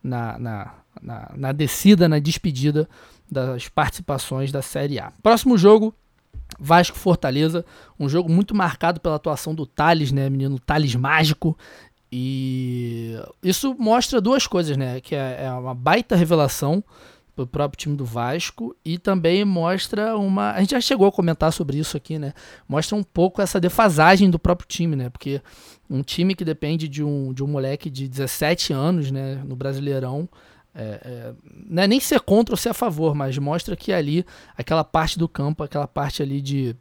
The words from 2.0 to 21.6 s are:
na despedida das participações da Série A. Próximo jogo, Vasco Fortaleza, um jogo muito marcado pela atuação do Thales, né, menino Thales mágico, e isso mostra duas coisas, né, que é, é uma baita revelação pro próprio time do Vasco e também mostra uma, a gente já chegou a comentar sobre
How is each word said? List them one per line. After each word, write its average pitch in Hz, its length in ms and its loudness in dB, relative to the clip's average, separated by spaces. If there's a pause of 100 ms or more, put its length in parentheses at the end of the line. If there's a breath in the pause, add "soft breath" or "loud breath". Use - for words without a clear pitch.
na 151 120 4
despedida 147 680 -2 (400 soft breath)
das 127 400 -6
participações 135 840 -4
da 139 100 -4
Série 143 380 -4
A. - 200 -14
Próximo 233 380 6
jogo, 214 340 8 (680)
Vasco 165 360 4
Fortaleza, 160 680 0 (340 loud breath)
um 143 100 -2
jogo 165 220 0
muito 196 240 2
marcado 170 460 0
pela 156 160 -2
atuação 156 360 -4
do 160 140 -6
Thales, 151 460 2
né, 139 180 0
menino 135 300 -2
Thales 147 340 0
mágico, 151 640 2 (540 loud breath)
e 123 1040 -6 (240)
isso 254 340 0
mostra 233 440 2
duas 247 260 2
coisas, 160 300 -2
né, 127 240 -4
que - 160 -6
é, 131 300 -6
é 131 40 -6
uma 127 240 -8
baita 156 400 0
revelação 160 680 2 (500 soft breath)
pro 131 120 -6
próprio 143 300 -4
time 147 200 -4
do 139 80 -6
Vasco 127 680 -6 (100)
e 160 120 -4
também 185 480 2
mostra 196 720 0
uma, 202 360 0
a 190 80 -2
gente 196 100 4
já 262 100 0
chegou 208 260 4
a 196 60 4
comentar 160 400 2
sobre 143 260 -4